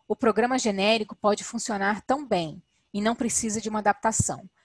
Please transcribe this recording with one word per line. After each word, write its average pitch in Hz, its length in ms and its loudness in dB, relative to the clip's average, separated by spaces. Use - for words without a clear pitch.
o 208 80 0
programa 240 420 2
genérico 214 560 0
pode 208 300 0
funcionar 202 580 -4
tão 277 240 0
bem 175 360 -2
e 202 60 -2
não 226 140 2
precisa 226 460 -2
de 220 80 -6
uma 214 120 -2
adaptação. 202 680 0